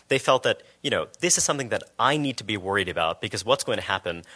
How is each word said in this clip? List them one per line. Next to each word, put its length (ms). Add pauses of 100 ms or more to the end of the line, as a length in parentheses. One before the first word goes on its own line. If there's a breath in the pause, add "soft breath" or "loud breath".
they 100
felt 240
that, 180 (200 soft breath)
you 80
know, 180 (140)
this 160
is 60
something 260
that 140 (140)
I 200
need 200
to 60
be 140
worried 320
about 320
because 240
what's 180
going 140
to 60
happen 400 (120 loud breath)